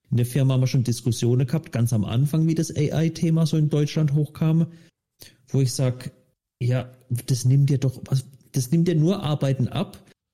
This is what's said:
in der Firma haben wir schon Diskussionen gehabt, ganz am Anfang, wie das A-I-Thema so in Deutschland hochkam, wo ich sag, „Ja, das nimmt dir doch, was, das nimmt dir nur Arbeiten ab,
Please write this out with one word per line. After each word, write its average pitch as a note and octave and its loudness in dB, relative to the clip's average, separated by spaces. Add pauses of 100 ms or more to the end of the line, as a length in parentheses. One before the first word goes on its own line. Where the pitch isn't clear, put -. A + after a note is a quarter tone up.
in A#2 0
der A#2+ 2
Firma C3 0
haben B2+ 2
wir B2+ 2
schon B2 0
Diskussionen A#2+ 0
gehabt, - -4
ganz A#2+ 0
am G#2+ 0
Anfang, D3 0
wie D#3+ 0
das D#3+ -2
A-I-Thema D#3+ 0
so D#3+ 0
in D3+ 2
Deutschland D3 0
hochkam, D#3+ 0 (840)
wo C3 0
ich C3 0
sag, B2+ -4 (480)
„Ja, B2 -2 (160)
das A#2+ -2
nimmt C#3 4
dir C#3+ 2
doch, C3 -2
was, C3+ -2 (280)
das C3+ -4
nimmt E3 2
dir F3 2
nur D#3+ 2
Arbeiten C3+ 0
ab, - -6 (320)